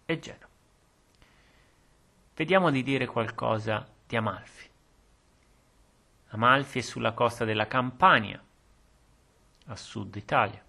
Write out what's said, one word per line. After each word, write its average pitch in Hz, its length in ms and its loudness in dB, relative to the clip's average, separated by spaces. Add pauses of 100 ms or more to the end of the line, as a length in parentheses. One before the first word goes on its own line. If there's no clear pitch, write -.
e 165 140 -4
Genova. - 300 -16 (1900)
Vediamo 170 380 2
di 131 100 2
dire 131 240 0
qualcosa 110 800 -4 (200)
di - 80 -6
Amalfi. 107 520 -6 (1600)
Amalfi 131 500 2
è - 20 -4
sulla 113 300 -2
costa 117 340 0
della 107 220 0
Campania, 127 760 2 (1200)
a 104 80 -14
sud 98 400 -12
Italia. 104 540 -2